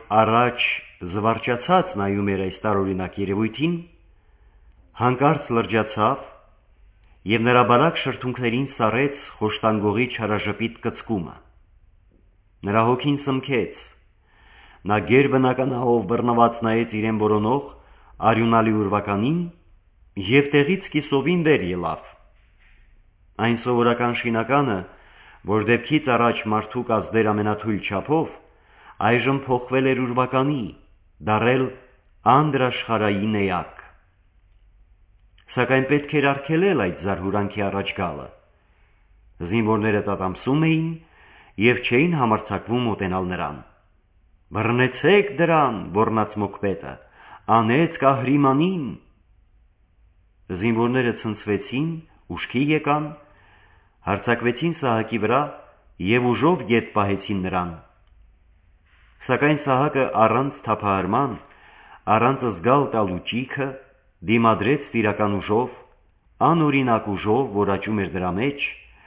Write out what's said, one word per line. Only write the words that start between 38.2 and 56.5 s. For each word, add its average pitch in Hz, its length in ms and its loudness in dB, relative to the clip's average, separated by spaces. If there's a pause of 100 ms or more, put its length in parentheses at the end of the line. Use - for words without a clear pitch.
Զինվորները 107 640 0
տատամսում 101 640 -2
էին 160 240 2 (720)
և 117 200 4
չէին 160 360 0
համարձակվում 110 680 -2
մոտենալ 92 460 -2
նրան։ 76 280 -6 (920)
"Բռնեցեք 127 840 2
դրան", 156 440 2 (100)
ոռնաց 107 480 0
մոկպետը, 98 560 -4 (520)
"անեց 117 540 2
Կահրիմանին"։ 139 840 2 (1700)
Զինվորները 117 640 0
ցնցվեցին, 113 720 -4 (360)
ուշքի 120 400 -4
եկան, 151 440 0 (960)
հարձակվեցին 117 720 -2
Սահակի 113 440 -2
վրա 117 200 2 (600)
և 120 280 2
ուժով 127 360 2